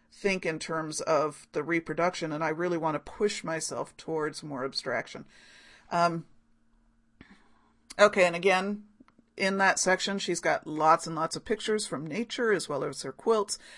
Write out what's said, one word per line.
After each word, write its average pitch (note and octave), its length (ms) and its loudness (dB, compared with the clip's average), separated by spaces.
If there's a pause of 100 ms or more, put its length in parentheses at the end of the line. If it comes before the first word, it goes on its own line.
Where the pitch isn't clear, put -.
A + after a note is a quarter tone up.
(120)
think F#3+ 320 -2
in D#3+ 140 -2
terms D#3+ 440 -6
of D3+ 500 0
the D#3+ 100 -2
reproduction, E3 720 -2
and D3+ 120 -4
I D#3+ 60 0
really E3+ 280 -2
want D#3 180 -2
to - 160 -8
push G#3 320 -2
myself D3+ 540 -6
towards D#3 440 -4
more C#3 240 -6
abstraction. - 600 -6 (640)
Um, E3+ 340 2 (1700)
okay, G#3 260 8
and E3+ 100 2
again, F#3+ 500 2 (520)
in G3 200 0
that G3 200 4
section, G3 400 2
she's F3+ 220 -2
got D#3 260 0
lots D#3 400 4
and E3 100 -6
lots D#3+ 200 -2
of D3+ 100 -10
pictures G#3+ 400 -2
from D#3+ 220 -6
nature A3+ 460 -2
as E3 160 -2
well C#3+ 140 -2
as D3 200 -6
her C#3 80 -8
quilts. A3 480 0 (180)